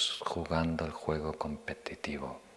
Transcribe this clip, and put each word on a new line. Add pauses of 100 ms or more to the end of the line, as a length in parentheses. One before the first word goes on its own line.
(200)
jugando
el
juego
competitivo, (160)